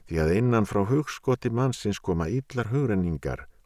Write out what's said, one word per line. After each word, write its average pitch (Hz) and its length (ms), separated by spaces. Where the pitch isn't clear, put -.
Því 80 160
að 80 160
innan 117 320
frá 101 160
hugskoti 127 640
mannsins 120 480
koma 82 320
illar 120 400
hugrenningar, 92 760